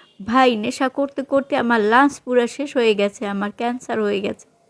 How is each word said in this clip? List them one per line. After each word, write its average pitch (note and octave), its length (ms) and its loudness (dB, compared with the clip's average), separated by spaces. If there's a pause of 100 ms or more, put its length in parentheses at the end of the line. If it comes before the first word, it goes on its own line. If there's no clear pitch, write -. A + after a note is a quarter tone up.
(260)
"ভাই, B3+ 300 4
নেশা B3+ 340 -2
করতে C#4 340 -4
করতে C#4 320 -2
আমার A#3+ 260 2
লাংস A#3+ 380 4
পুরা A#3+ 280 0
শেষ C#4 300 -8
হয়ে A3+ 180 4
গেছে, G3+ 320 -2
আমার G3+ 300 -4
ক্যান্সার A#3+ 440 -4
হয়ে G#3 200 -2
গেছে। - 280 -8 (200)